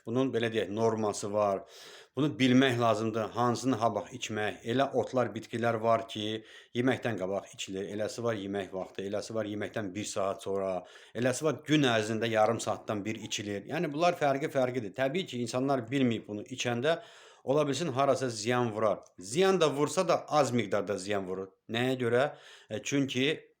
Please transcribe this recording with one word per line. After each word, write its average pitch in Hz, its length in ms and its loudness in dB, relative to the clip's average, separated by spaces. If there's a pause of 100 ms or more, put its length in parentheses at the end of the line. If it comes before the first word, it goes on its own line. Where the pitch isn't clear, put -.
bunun, 127 260 0
belə 113 180 0
deyək, 101 240 -2
norması 110 560 0
var. 101 300 2 (540)
Bunu 139 240 0
bilmək 127 420 6
lazımdır, 110 500 2
hansını 120 480 0
ha 117 160 2
vaxt 104 220 -6
içmək. 107 400 -4 (100)
Elə 131 300 2
otlar, 117 340 0
bitkilər 113 480 -2
var 113 300 2
ki, 107 320 -6 (340)
yeməkdən 123 460 0
qabaq 95 320 -4
içilir, 95 400 -8
eləsi 107 320 -6
var 113 100 0
yemək 98 380 -6
vaxtı, 95 340 -8
eləsi 101 300 -6
var 107 100 -4
yeməkdən 104 480 -6
bir 101 140 -6
saat 98 340 -4
sonra, 98 300 -2 (420)
eləsi 127 320 0
var 139 220 -2
gün 147 180 6
ərzində 113 400 2
yarım 110 320 4
saatdan 104 460 -4
bir 104 240 -4
içilir. 101 420 -6
Yəni, 156 220 -2
bunlar 170 260 2
fərqi-fərqidir. 131 800 0
Təbii 143 320 0
ki, 123 160 -6
insanlar 127 420 0
bilməyib 120 400 2
bunu 104 160 -8
içəndə 127 560 -2 (440)
ola 143 240 2
bilsin, 139 280 -2
harasa 135 340 2
ziyan 117 460 0
vurar. 107 240 2 (200)
Ziyan 175 420 2
da 151 100 6
vursa 147 360 0
da 160 200 2
az 139 240 4
miqdarda 104 460 0
ziyan 98 320 -2
vurur. 95 240 -6 (180)
Nəyə 127 320 0
görə? 123 280 2 (380)
E, 107 140 -4
çünki, 135 460 0 (320)